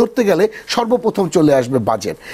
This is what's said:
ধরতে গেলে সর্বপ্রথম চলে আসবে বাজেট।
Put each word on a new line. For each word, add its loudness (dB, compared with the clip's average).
ধরতে 0
গেলে 2
সর্বপ্রথম -2
চলে 4
আসবে 0
বাজেট। -4